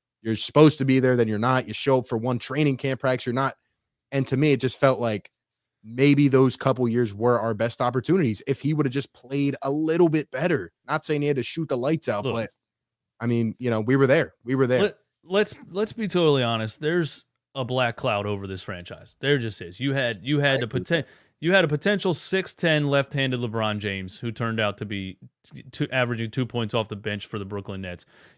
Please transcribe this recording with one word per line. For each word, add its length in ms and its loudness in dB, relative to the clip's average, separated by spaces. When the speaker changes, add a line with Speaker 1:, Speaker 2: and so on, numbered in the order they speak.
Speaker 1:
you're 140 -2
supposed 420 6
to 60 0
be 140 4
there, 160 4
then 140 2
you're 100 -2
not. 300 0
You 60 -8
show 240 2
up 100 -4
for 100 -2
one 220 -2
training 380 0
camp 220 -4
practice, 260 -2
you're 80 -2
not. 200 0
And 160 0
to 100 -2
me, 160 4
it 80 2
just 200 -2
felt 180 4
like 320 -4
maybe 420 4
those 300 4
couple 320 0
years 260 0
were 260 2
our 140 -2
best 260 -2
opportunities 680 0
if 120 -2
he 140 0
would 120 0
have 60 -2
just 200 -6
played 500 -2
a 80 -2
little 380 2
bit 240 0
better. 400 -2
Not 180 -2
saying 160 0
he 60 0
had 80 2
to 80 -2
shoot 240 -6
the 80 0
lights 320 -2
out, 160 -2
Speaker 2:
Look. 100 -2
Speaker 1:
but, 160 -4
I 60 -4
mean, 320 0
you 120 -2
know, 100 2
we 140 2
were 140 4
there. 260 2
We 120 -2
were 100 4
there. 160 4
Speaker 2:
Let, 140 0
let's, 320 0
let's 220 -4
be 160 -4
totally 340 4
honest. 380 -2
There's 440 -2
a 100 -4
black 320 0
cloud 300 -2
over 220 -4
this 140 -8
franchise. 580 -14
There 180 2
just 240 -6
is. 160 -14
You 140 -2
had, 320 -2
you 160 0
had 140 4
Speaker 1:
I 20 2
Speaker 2:
the 80 0
Speaker 1:
agree 160 -4
with 80 -10
Speaker 2:
poten-, 0 -
Speaker 1:
that. 180 -2
Speaker 2:
you 140 0
had 120 4
a 40 0
potential 460 0
six 420 -4
ten 320 2
left-handed 500 0
LeBron 400 -2
James 400 -6
who 140 -6
turned 260 -4
out 200 0
to 80 -8
be 320 -8
two, 220 -4
averaging 400 -2
two 140 -2
points 280 -4
off 140 0
the 80 -10
bench 300 -8
for 120 -10
the 60 -8
Brooklyn 380 -8
Nets. 220 -10